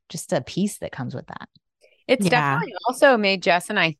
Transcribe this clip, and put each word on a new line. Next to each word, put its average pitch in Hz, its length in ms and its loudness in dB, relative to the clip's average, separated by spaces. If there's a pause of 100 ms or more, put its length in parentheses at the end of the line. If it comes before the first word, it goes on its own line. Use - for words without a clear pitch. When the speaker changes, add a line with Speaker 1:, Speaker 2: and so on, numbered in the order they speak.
Speaker 1:
just - 240 -12
a 143 100 0
peace - 360 -4
that - 140 -12
comes 127 220 -10
with - 120 -12
that. - 220 -18 (580)
Speaker 2:
It's 208 200 2
Speaker 3:
Yeah. 170 40 0
Speaker 2:
definitely 143 440 2 (120)
also 254 300 4
made 196 260 0
Jess 175 280 2
and 214 100 -2
I 160 200 0